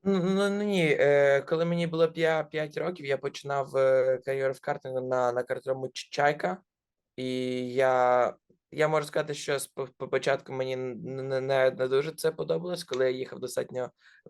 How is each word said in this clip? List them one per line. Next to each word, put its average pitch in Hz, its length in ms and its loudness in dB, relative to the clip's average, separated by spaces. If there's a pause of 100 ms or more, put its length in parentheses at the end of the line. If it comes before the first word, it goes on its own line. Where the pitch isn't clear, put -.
Ну, 190 180 2
ну, 196 260 2
ну, 202 140 -2
ні. 180 360 2
Е, 139 420 6
коли 165 240 -2
мені 170 220 0
було 165 240 2
п'я-, 160 320 0
п'ять 151 340 -6
років, 160 280 -6
я 139 120 0
починав, 139 600 -4
е, 131 480 4
кар'єру 135 280 -2
в 131 60 -10
картингу 131 420 -6
на, 127 300 0
на 123 120 -2
картодрому 131 440 -6
Ч-, - 240 -12
Чайка. 151 460 0 (580)
І 127 120 -6 (460)
я, 127 600 4 (360)
я 151 160 2
можу 156 200 0
сказати, 156 260 -2
що 143 200 -4
сп-, 135 440 -4
по-, 127 100 -8
початку 135 460 0
мені 131 200 -4
н-, 127 460 -8
н-, 135 220 -2
не, 131 300 4
не 127 160 -2
дуже 139 240 2
це 160 200 -2
подобалось, 165 520 -4
коли 131 220 0
я 131 60 2
їхав 131 280 -8
достатньо, 127 520 -6 (380)